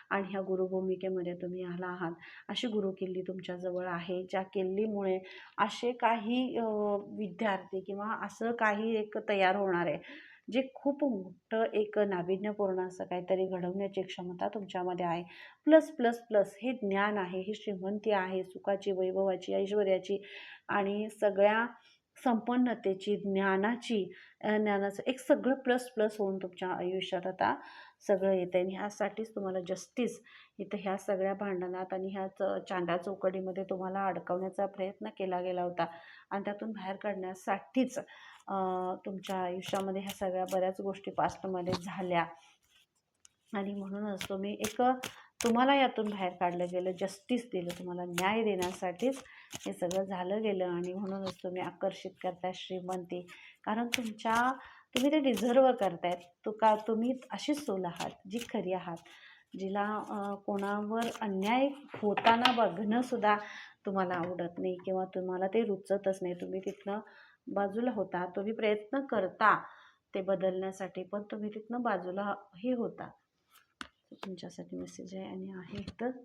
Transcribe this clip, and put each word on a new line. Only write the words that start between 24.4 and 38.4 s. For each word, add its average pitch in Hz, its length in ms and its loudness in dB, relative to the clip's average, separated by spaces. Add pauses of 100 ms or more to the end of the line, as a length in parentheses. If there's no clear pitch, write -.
अ, 214 160 2
ज्ञानाचं 202 500 2
एक 254 120 0
सगळं 254 360 4
प्लस, 254 340 2
प्लस 214 300 2
होऊन 196 180 0
तुमच्या 185 320 -6
आयुष्यात 185 580 -2
आता 190 280 2 (520)
सगळं 196 240 6
येतंय. 180 300 2
आणि 190 140 -2
ह्यासाठीच 208 600 -4
तुम्हाला 190 320 -4
जस्टिस 190 560 -4 (340)
इथं 202 220 -6
ह्या 190 180 -2
सगळ्या 196 360 0
भांडणात 185 600 -4
आणि 190 140 -2
ह्या 190 200 -4
च-, 190 420 0
चांदा 175 280 0
चौकडीमध्ये 185 640 -2
तुम्हाला 190 420 -2
अडकवण्याचा 185 600 -2
प्रयत्न 196 440 -6
केला 185 320 -2
गेला 180 200 -2
होता 175 240 0 (440)
आणि 196 160 -4
त्यातून 208 260 -6
बाहेर 190 240 -6
काढण्यासाठीच, 196 1040 -2 (500)